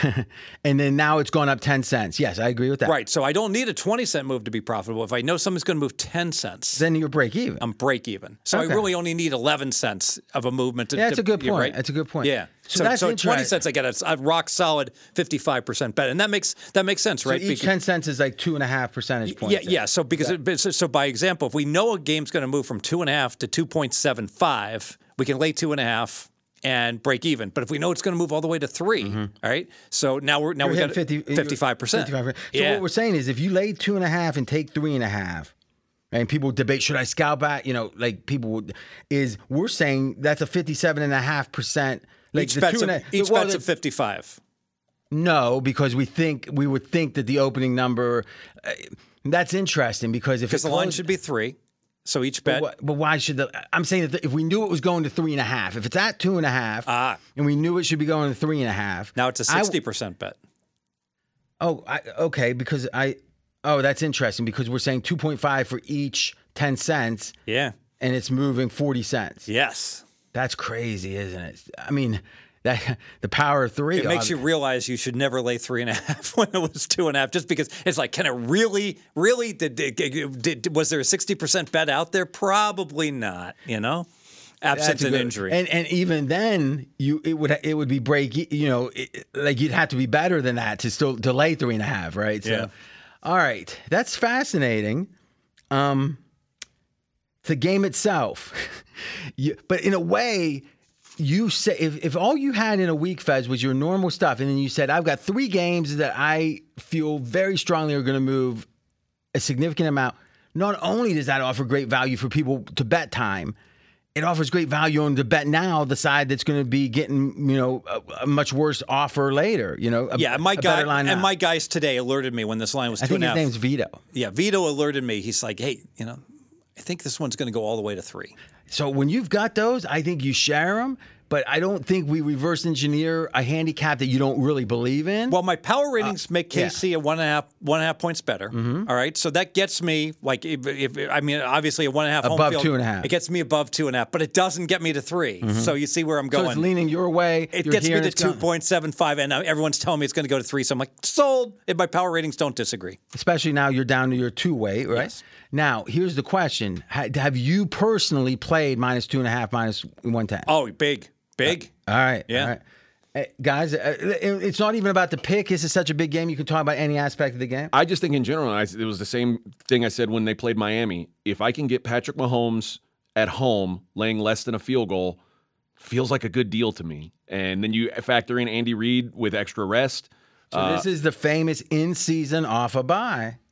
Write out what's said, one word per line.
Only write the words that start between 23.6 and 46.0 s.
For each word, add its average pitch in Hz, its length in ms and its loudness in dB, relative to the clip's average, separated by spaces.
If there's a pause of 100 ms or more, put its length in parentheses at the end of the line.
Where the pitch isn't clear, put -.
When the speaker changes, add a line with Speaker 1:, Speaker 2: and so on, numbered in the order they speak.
Speaker 2:
point 139 260 -2
seven 117 360 0
five, 113 680 -2 (220)
we 131 80 0
can 135 120 0
lay 156 140 2
two 156 200 -2
and 143 80 0
a 127 40 2
half 117 460 -2 (340)
and 120 380 0
break 131 220 0
even. 123 240 -2
But 123 160 -4
if 147 80 -6
we 151 80 -4
know 170 100 2
it's 170 120 -2
gonna 190 140 0
move 170 160 0
all 151 80 0
the 160 60 -2
way 160 140 0
to 143 80 -4
three, 180 340 -2
Speaker 1:
Mm-hmm. 107 220 -4 (180)
Speaker 2:
all 107 80 0
right? 147 180 -2 (220)
So 139 300 0
now 143 180 0
we're, 156 160 0
now 139 120 0
Speaker 1:
You're 151 80 0
Speaker 2:
we - 20 2
Speaker 1:
hitting 165 140 2
Speaker 2:
got - 40 -6
Speaker 1:
fifty, 151 220 0
you're 151 80 -4 (120)
Speaker 2:
fifty-five 143 400 0
percent. - 300 0
Speaker 1:
fifty-five 131 180 -4
percent. 127 140 -6 (160)
So 135 80 2
Speaker 2:
Yeah. 147 120 4
Speaker 1:
what 202 80 -2
we're 185 60 0
saying 214 280 2
is 131 100 0
if 123 140 -2
you 180 100 0
lay 196 220 2
two 196 240 -2
and 185 80 0
a 170 40 2
half 165 280 0
and 131 100 -2
take 151 240 -2
three 151 240 -2
and 127 80 0
a 110 60 0
half, 90 480 -6 (560)
and 117 160 0
people 139 240 0
debate, 135 280 0
"Should 147 140 0
I 131 80 0
scalp 147 380 0
back?" 143 260 -2
You 131 60 -2
know, 117 240 -4
like, 113 300 -2
people 123 240 -2
would, 110 240 -4 (360)
is 135 280 0 (100)
we're 160 180 0
saying 135 540 0
that's 147 200 2
a 147 60 -2
fifty-seven 156 560 0
and 143 100 0
a 135 80 2
half 143 300 -2
percent. 135 540 -2 (280)
Like, 165 120 2
Speaker 2:
Each - 100 -2
Speaker 1:
the 143 60 0
Speaker 2:
bet's 175 200 4
a, 208 60 0
Speaker 1:
two 190 60 0
and 156 100 -4
a, - 140 -4
Speaker 2:
each 196 120 2
Speaker 1:
well, 220 140 6
Speaker 2:
bet's 196 140 0
a - 20 -2
Speaker 1:
the 127 60 -12
Speaker 2:
fifty-five. 139 760 -4 (720)
Speaker 1:
No, 147 500 4
because 131 360 0
we 135 80 2